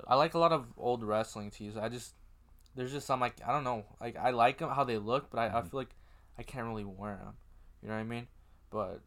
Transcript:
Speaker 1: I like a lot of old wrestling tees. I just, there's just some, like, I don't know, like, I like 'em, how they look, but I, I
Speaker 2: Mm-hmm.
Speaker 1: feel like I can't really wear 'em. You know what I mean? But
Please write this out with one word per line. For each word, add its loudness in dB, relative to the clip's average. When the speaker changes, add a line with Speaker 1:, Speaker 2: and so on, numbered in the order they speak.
Speaker 1:
I 8
like 4
a 2
lot 8
of 2
old 0
wrestling 0
tees. -10
I -2
just, -10
there's -4
just -6
some, 2
like, 0
I 2
don't 2
know, -2
like, -6
I 2
like 6
'em, -2
how 2
they 0
look, 0
but -2
I, 2
I 0
Speaker 2:
Mm-hmm. -8
Speaker 1:
feel -4
like -10
I -12
can't -8
really -6
wear -8
'em. -14
You -12
know -4
what -4
I -6
mean? -6
But -4